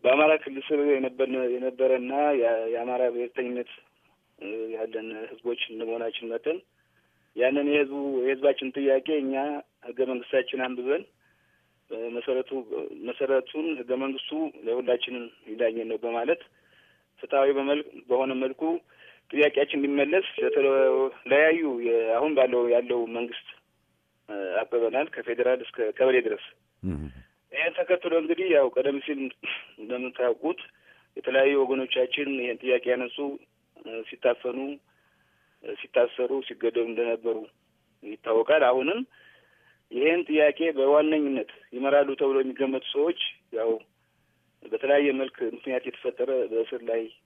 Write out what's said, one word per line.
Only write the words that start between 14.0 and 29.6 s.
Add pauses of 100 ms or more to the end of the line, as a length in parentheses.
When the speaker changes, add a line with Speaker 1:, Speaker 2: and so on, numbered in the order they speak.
Speaker 1:
ለሁላችንም (220)
ይዳኘን
ነው
በማለት (760)
ፍትሐዊ
በመል-፣ (160)
በሆነ
መልኩ (680)
ጥያቄያችን
እንዲመለስ (100)
ለተለያዩ (200)
የ-፣ (100)
አሁን
ባለው
ያለው
መንግስት (1080)
አቅርበናል፣
ከፌዴራል
እስከ (160)
ቀበሌ
ድረስ። (380)
Speaker 2:
እህ። (500)
Speaker 1:
ይህን
ተከትሎ
እንግዲህ
ያው
ቀደም
ሲል (580)